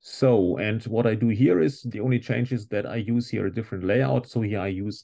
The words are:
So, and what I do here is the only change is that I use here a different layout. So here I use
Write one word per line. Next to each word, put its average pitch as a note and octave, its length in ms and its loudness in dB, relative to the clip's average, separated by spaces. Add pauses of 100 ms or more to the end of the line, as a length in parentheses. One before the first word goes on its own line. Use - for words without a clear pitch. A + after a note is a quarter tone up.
So, G#2 520 2
and G#2+ 260 -2
what A2+ 240 0
I A2 80 2
do A#2 140 2
here D3 320 4
is D3 220 0
the A#2 180 -8
only B2 180 2
change B2 320 -2
is A2 160 -4
that G#2 180 -4
I A2+ 120 -6
use A#2 320 -2
here G2+ 160 -2
a F#2+ 80 -2
different G2+ 320 -6
layout. B2+ 420 2
So - 140 -2
here G#2 180 -2
I F#2+ 80 -4
use G2 360 -6